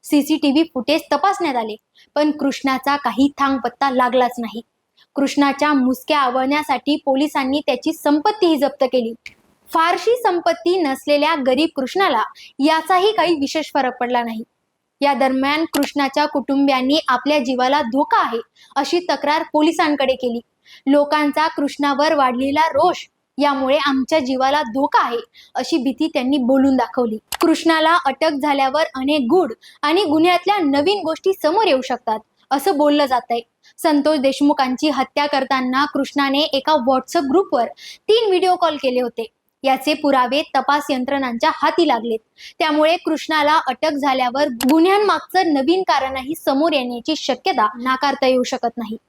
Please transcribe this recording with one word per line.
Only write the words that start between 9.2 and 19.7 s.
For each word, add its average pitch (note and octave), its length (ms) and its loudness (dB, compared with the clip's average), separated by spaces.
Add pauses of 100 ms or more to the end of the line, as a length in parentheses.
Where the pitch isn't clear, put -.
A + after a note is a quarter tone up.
फारशी F4+ 480 2
संपत्ती F4 600 0
नसलेल्या C#4+ 520 0 (120)
गरीब C4+ 300 2
कृष्णाला C4 460 0 (360)
याचाही D#4+ 540 2
काही F4 220 2
विशेष C#4+ 300 -4 (100)
फरक C4 260 0
पडला A#3+ 220 0
नाही. A3+ 200 -6 (580)
या C#4+ 140 2
दरम्यान C4+ 500 0
कृष्णाच्या C#4+ 600 -2
कुटुंबियांनी C#4 720 0 (100)
आपल्या C#4 300 0
जीवाला C4 440 0
धोका C#4 360 0
आहे, A#3 200 -2 (380)
अशी C#4+ 220 -2
तक्रार D4+ 440 -2 (100)
पोलिसांकडे D4+ 640 0